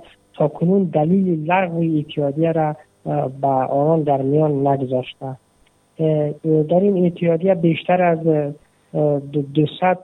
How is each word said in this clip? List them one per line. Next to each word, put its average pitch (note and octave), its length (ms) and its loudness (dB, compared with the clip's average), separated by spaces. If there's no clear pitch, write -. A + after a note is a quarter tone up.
تا D3+ 140 0
کنون F#3+ 360 0
دلیل E3 680 0
لغو E3+ 460 0
اتحادیه D3 540 -2
را، D#3 240 -2
اه، D3 220 -2
به C3+ 180 -6
آنان C#3 560 2
در C#3+ 200 0
میان C#3+ 440 2
نگذاشته. C3+ 600 -4
اه، - 1040 -6
در E3+ 180 2
این F#3+ 260 2
اتحادیه E3+ 480 0
بیشتر E3+ 480 0
از، E3 240 0
اه، D3 920 -2
دو-، C#3 240 -4
دوصد D#3 600 0